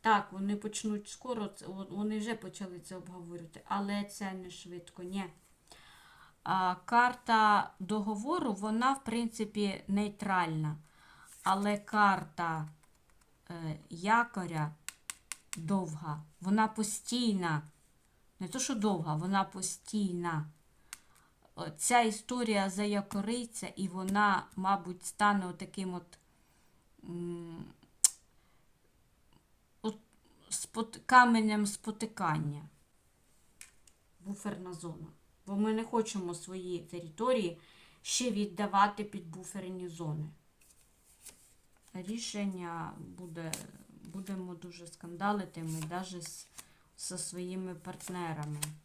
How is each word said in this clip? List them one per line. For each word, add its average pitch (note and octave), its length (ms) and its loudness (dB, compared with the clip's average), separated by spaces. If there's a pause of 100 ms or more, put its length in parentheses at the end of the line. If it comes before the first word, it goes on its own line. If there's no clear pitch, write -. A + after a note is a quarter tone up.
Так, G#3 320 4
вони G3 240 0
почнуть G#3 520 -4
скоро, A3+ 400 -6
це, - 180 -14
о-, F#3+ 240 -8
вони G#3+ 280 -2
вже A3 160 -2
почали F#3 460 -10
це F#3 160 -14
обговорювати, F3 680 -14
але G3+ 400 -2
це G3+ 280 -8
не F#3 180 -10
швидко, F3 520 -14
ні. F#3+ 220 -4 (1160)
А, F#3 320 4 (100)
карта A#3 960 6
договору, G#3+ 720 0
вона, G#3+ 400 2
в C4+ 120 -2
принципі, A3 840 0
нейтральна. F#3 880 2 (680)
Але G3+ 360 4
карта, E3+ 920 2 (840)
е, E3 280 -6 (120)
якоря E3+ 840 2 (840)
довга, D#3+ 680 -2 (180)
вона G#3+ 280 4
постійна. G#3 920 0 (800)
Не F#3 80 -6
то, F3 100 -4
що C4+ 160 0
довга, F#3+ 420 2
вона F#3+ 280 2
постійна. F3 1000 -2 (1080)
О, E3+ 160 -8
ця A#3+ 300 4
історія A3 680 2
заякориться, G#3 960 -2
і - 220 -4
вона, F#3+ 580 2 (100)
мабуть, F#3 480 0
стане G3+ 420 2
отаким F3+ 480 -6
от, E3+ 240 -10 (840)
м, E3+ 600 -8 (2250)
от A3 160 -4 (520)
спот-, - 560 -6
каменем A3+ 600 8
спотикання. D#3+ 960 -2 (1600)
Буферна F#3 520 -8
зона. D#3+ 340 -10 (400)
Бо G3 100 -2
ми G#3+ 160 4
не A3 120 2
хочемо A3 500 0
свої F3+ 440 -6
території F3 800 -2 (440)
ще - 280 0
віддавати G3+ 720 2
під E3+ 260 -12
буферні F3+ 580 -10
зони. D#3 400 -4 (1700)
Рішення F#3 1040 -4
буде E3 540 -10 (500)
будемо F#3 520 -8
дуже E3+ 320 -14
скандалити F3 760 -4
ми D#3+ 180 -4
даже F3 420 -6
з, - 240 -12 (520)
зі F3+ 200 -8
своїми F3+ 560 -6
партнерами. D#3+ 840 -6 (240)